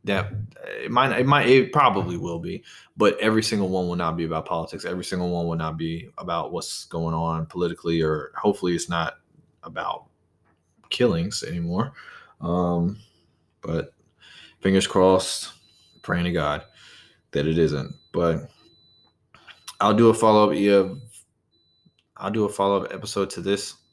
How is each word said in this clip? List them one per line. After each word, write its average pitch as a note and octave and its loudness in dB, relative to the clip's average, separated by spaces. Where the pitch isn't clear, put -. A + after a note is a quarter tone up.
that G2+ -2
it - -6
might, B2+ 2
it B2+ 2
might, C#3 4
it C3 6
probably G2 2
will E2+ -6
be, F2 -10
but G#2 4
every A2 2
single G2+ -2
one F#2 0
will F2 -2
not E2+ -2
be E2 -2
about D#2+ -4
politics. E2 -6
Every F2+ -6
single F2+ -4
one E2+ -2
will E2 -2
not D#2+ -4
be E2 -6
about E2 -6
what's - -10
going E2 -4
on D#2+ -4
politically, E2+ -4
or D#2 -2
hopefully F#2+ 0
it's - -6
not E2+ -2
about F2+ -10
killings G2+ 0
anymore. F2 -4
Um, F2 -2
but - -6
fingers F#2+ 2
crossed, - 2
praying F2 -2
to F2 -2
God D2 -2
that D2 -2
it D#2+ 0
isn't. D2 0
But E2 0
I'll G#2 4
do A2+ 8
a A2 6
follow-up, G#2+ 6
yeah, G2 4
I'll G2 -6
do G#2+ 0
a F#2+ -2
follow-up G2 0
episode G2 -4
to F2 -10
this G2 -4